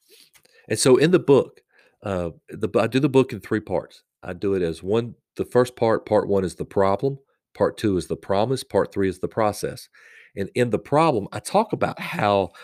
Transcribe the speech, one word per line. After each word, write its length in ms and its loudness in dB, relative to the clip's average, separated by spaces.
And 100 -2
so 200 6
in 140 4
the 80 4
book, 420 2
uh, 280 -4
the, 200 -6
I 80 2
do 120 0
the 100 2
book 220 4
in 80 -8
three 220 -4
parts. 420 -8
I 120 -10
do 200 -2
it 80 0
as 220 -4
one, 320 -2
the 100 -4
first 300 0
part, 300 0
part 220 2
one 160 2
is 120 -6
the 100 -8
problem, 520 0
part 240 -2
two 200 0
is 100 -4
the 80 -6
promise, 480 -2
part 300 -2
three 160 0
is 100 -6
the 80 -6
process. 640 -4
And 200 -6
in 140 0
the 100 0
problem, 520 0
I 80 -10
talk 340 -2
about 260 -4
how 520 0